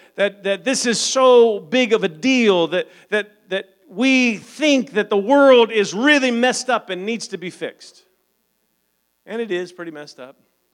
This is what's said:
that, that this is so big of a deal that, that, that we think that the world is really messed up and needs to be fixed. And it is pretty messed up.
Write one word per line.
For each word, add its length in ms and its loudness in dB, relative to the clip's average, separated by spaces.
that, 280 -4
that 200 -4
this 200 -2
is 160 -2
so 580 4
big 360 -2
of 100 0
a 40 -2
deal 580 0
that, 220 -4
that, 400 -8
that 220 -8
we 480 0
think 540 -2
that 180 -4
the 80 -2
world 560 4
is 220 -2
really 360 2
messed 380 -2
up 220 -4
and 160 -10
needs 220 -8
to 100 -12
be 100 -12
fixed. 540 -16
And 160 -8
it 100 -8
is 220 -6
pretty 200 -16
messed 280 -18
up. 160 -20